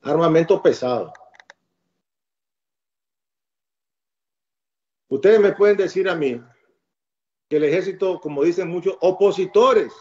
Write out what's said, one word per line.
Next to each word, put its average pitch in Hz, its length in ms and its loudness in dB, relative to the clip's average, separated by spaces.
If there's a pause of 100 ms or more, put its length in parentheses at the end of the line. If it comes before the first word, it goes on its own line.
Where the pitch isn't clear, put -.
Armamento 160 580 2
pesado. 123 520 -2 (4000)
Ustedes 202 320 2
me 202 120 2
pueden 202 240 2
decir 190 320 -2
a 180 60 -2
mí 131 260 -6 (1080)
que 151 80 -4
el 151 80 0
ejército, 185 560 -4
como 143 220 -6
dicen 175 260 -2
muchos 180 320 -6
opositores 190 1000 2